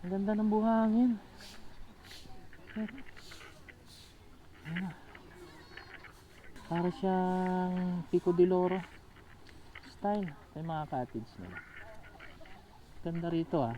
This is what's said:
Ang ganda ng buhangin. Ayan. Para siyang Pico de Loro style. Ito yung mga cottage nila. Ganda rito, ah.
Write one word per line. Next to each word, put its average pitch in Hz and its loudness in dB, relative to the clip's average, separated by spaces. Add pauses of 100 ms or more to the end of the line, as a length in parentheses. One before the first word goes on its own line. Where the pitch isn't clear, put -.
Ang 180 -4
ganda 196 2
ng 214 4
buhangin. 226 6 (3500)
Ayan. 170 -4 (1700)
Para 175 4 (120)
siyang 185 2
Pico 175 6
de 175 10
Loro 180 4 (1200)
style. 202 2
Ito - -10
yung 165 -4
mga 156 0
cottage 123 -2 (100)
nila. 90 -10 (1400)
Ganda 170 -2
rito, 165 2
ah. 117 2